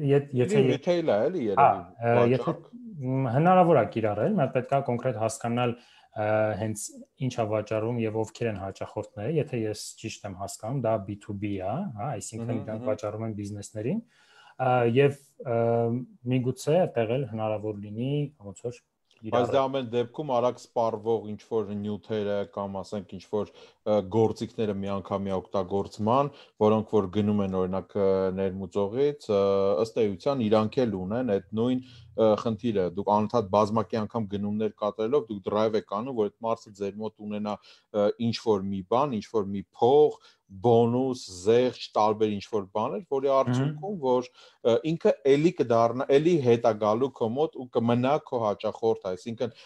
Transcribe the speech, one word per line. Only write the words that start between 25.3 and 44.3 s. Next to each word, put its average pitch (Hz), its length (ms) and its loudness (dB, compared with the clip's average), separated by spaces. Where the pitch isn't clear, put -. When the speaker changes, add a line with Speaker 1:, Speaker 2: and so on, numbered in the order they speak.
Speaker 2:
օգտագործման, 98 960 -2
որոնք 107 400 2
որ 95 140 2
գնում 104 340 0
են, 95 140 -2
օրինակ, 92 360 -2
ը, 98 140 2
ներմուծողից, 98 1000 -2
ը, 98 140 4
ըստ 113 260 0
էության 113 400 0
իրանք 107 380 2
էլ 110 180 0
ունեն 110 340 -4
այդ 98 180 0
նույն, 127 360 -2
ը, 110 260 4
խնդիրը։ 104 540 -2
Դուք 98 240 -2
անընդհատ 107 360 0
բազմակի 107 480 2
անգամ 107 300 -4
գնումներ 104 480 -4
կատարելով, 110 500 -2
դուք 101 160 -10
drive 107 360 0
եք 101 180 -6
անում, 123 220 -6
որ 104 140 0
այդ - 80 -20
մարդը 113 340 -6
ձեր 101 220 -6
մոտ 107 240 -10
ունենա, 104 360 -6
ը, 104 200 2
ինչ-որ 110 460 0
մի 98 200 -4
բան, 123 320 0
ինչ-որ 101 300 -4
մի 98 200 -6
փող, 143 540 4
բոնուս, 120 720 2
զեղչ, 113 540 2
տարբեր 107 440 2
ինչ-որ 101 340 -4
բաներ, 131 380 -4
որի 139 260 -2
Speaker 1:
Մհմ։ 135 80 4
Speaker 2:
արդյունքում, 139 600 0
որ, 127 300 0